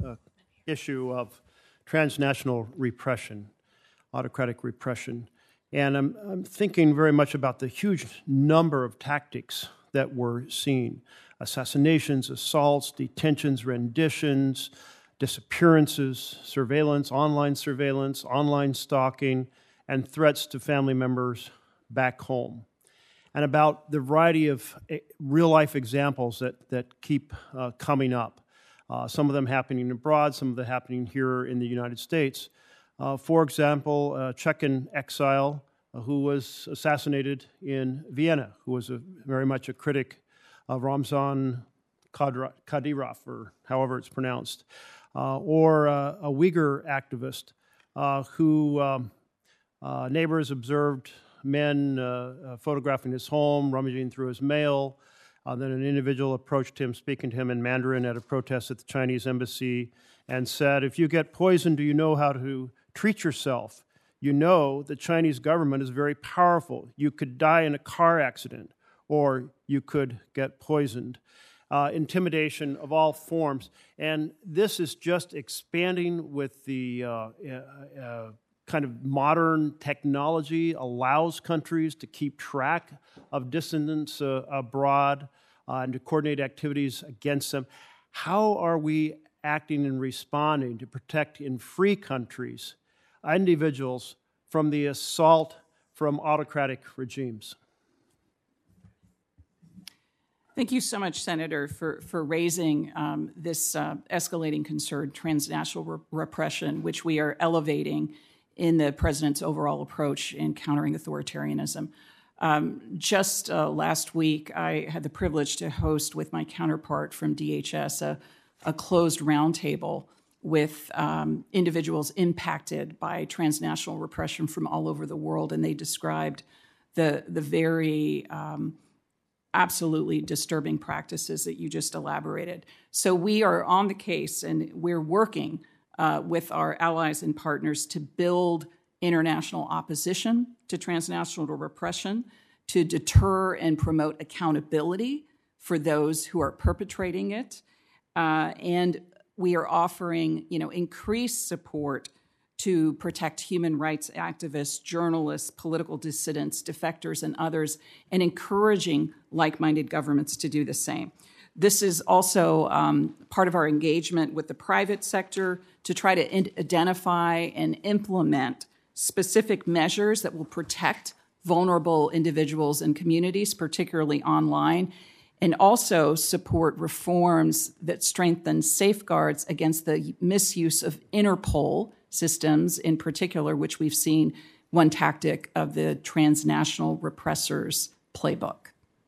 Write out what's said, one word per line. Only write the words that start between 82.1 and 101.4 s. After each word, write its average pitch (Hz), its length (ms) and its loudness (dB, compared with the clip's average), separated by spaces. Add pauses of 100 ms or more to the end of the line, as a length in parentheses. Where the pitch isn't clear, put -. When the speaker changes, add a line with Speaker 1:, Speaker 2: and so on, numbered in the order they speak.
Speaker 1:
track 147 640 -4 (300)
of 127 180 -4
dissidents, 151 720 -4
uh, 135 300 -2
abroad, 139 800 0 (400)
uh, 127 60 -4 (100)
and 131 80 -4
to - 80 -6
coordinate 147 400 0
activities 139 640 -4
against 143 480 -4
them. 135 120 -4 (460)
How 208 460 0
are 170 200 0
we 156 380 0 (300)
acting 147 420 -2
and 131 140 -2
responding 135 800 -2
to 123 80 -14
protect - 540 -6
in 131 180 -8
free 196 360 2
countries 123 800 -8 (500)
individuals 151 920 0 (340)
from 156 200 2
the 147 160 0
assault 160 680 4 (400)
from 147 240 0
autocratic 147 640 -2 (140)
regimes? 123 580 -10 (3000)
Speaker 2:
Thank 254 160 -2
you 254 80 2
so - 180 -4
much, 185 240 -4
Senator, 160 460 -4